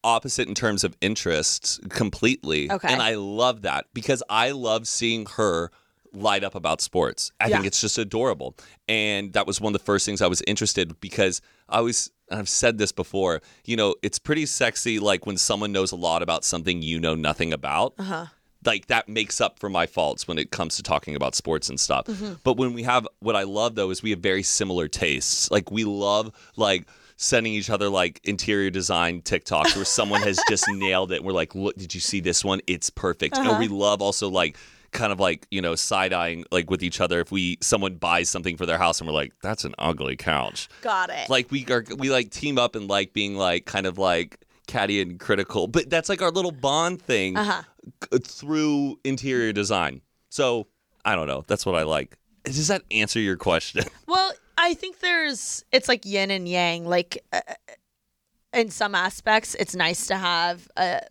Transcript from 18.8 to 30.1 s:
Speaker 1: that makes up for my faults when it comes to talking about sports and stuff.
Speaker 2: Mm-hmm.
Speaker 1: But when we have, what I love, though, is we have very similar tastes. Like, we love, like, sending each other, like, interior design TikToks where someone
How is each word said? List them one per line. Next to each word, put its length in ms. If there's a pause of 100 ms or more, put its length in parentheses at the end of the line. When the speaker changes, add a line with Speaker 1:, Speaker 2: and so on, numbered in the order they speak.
Speaker 1:
that 200
makes 320
up 200
for 100
my 160
faults 420
when 120
it 120
comes 260
to 60
talking 320
about 200
sports 340
and 100
stuff. 260
Speaker 2:
Mm-hmm. 280 (100)
Speaker 1:
But 140
when 160
we 100
have, 240 (120)
what 160
I 80
love, 320
though, 160
is 120
we 60
have 100
very 240
similar 440
tastes. 640
Like, 200
we 120
love, 480 (260)
like, 300 (300)
sending 360
each 160
other, 200
like, 340
interior 460
design 520
TikToks 540
where 100
someone 380